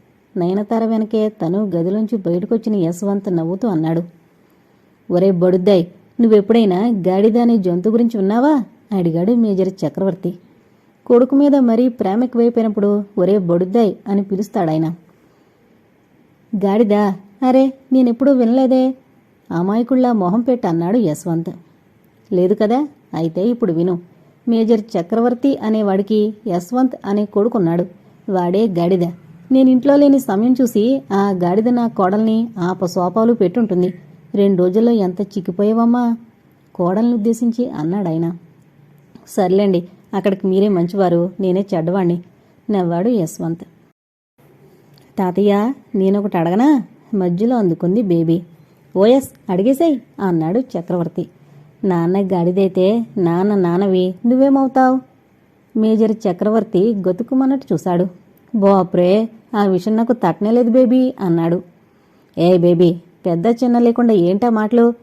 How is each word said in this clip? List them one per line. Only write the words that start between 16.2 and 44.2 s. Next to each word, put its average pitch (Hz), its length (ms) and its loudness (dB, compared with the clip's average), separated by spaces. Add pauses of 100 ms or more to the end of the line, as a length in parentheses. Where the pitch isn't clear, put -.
"గాడిద? 202 380 0 (500)
అరే, 262 300 2 (180)
నేనెప్పుడూ 262 420 2
వినలేదే," 262 640 2 (560)
అమాయకుల్లా 240 640 0
మొహం 202 280 0
పెట్టి 240 260 -2
అన్నాడు 170 300 -2
యశ్వంత్. 165 520 -4 (840)
"లేదు 185 280 2
కదా? 247 260 0 (260)
అయితే 165 340 -4
ఇప్పుడు 240 260 -2
విను. 175 260 -2 (480)
మేజర్ 226 340 0
చక్రవర్తి 233 760 -2
అనేవాడికి 208 760 0 (140)
యశ్వంత్ 240 480 -2 (100)
అనే 208 200 -2
కొడుకున్నాడు. 196 600 0 (460)
వాడే 185 360 0
గాడిద. 175 360 0 (480)
నేనింట్లో 262 440 4
లేని 285 240 6
సమయం 233 420 0
చూసి 240 400 0 (100)
ఆ 196 180 0
గాడిద 185 380 0
నా 240 200 0
కోడల్ని 220 720 0
ఆపసోపాలు 180 760 -2
పెట్టుంటుంది. 190 600 0 (420)
రెండు 196 280 2
రోజుల్లో 220 280 2
ఎంత 190 300 -2
చిక్కిపోయావమ్మా?" 226 960 -2 (580)
కోడల్ని 208 380 0
ఉద్దేశించి 233 560 -2
అన్నాడాయన. 170 680 -4 (920)
"సర్లేండి, 185 600 0 (260)
అక్కడికి 190 340 -2
మీరే 190 200 0
మంచివారు, 175 720 0
నేనే 190 340 -2
చెడ్డవాణ్ణి," 175 480 -2 (500)
నవ్వాడు 180 380 -2
యశ్వంత్. 170 540 -4 (1600)